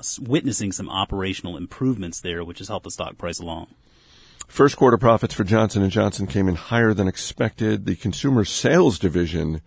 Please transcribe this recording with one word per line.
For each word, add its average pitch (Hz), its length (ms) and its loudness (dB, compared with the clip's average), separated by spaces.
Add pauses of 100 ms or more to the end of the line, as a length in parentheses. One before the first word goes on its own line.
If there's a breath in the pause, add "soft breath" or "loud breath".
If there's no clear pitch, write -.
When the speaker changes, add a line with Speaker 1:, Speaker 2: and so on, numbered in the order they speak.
(220)
Speaker 1:
witnessing 117 500 -2
some - 180 -8
operational 95 680 -6
improvements 98 640 -4
there, 85 240 -6
which 85 140 -14
has 95 100 -14
helped 104 160 -8
the 85 60 -12
stock - 260 -8
price 85 220 -6
along. 82 280 -10 (800 loud breath)
Speaker 2:
First - 300 4
quarter 123 200 8
profits 113 360 4
for - 100 -2
Johnson 104 380 2
and 95 100 2
Johnson 101 360 0
came 98 200 0
in 90 60 2
higher 113 400 2
than 95 140 2
expected. 107 800 -4
The 98 80 -2
consumer 113 500 0
sales 139 540 2
division, 80 680 0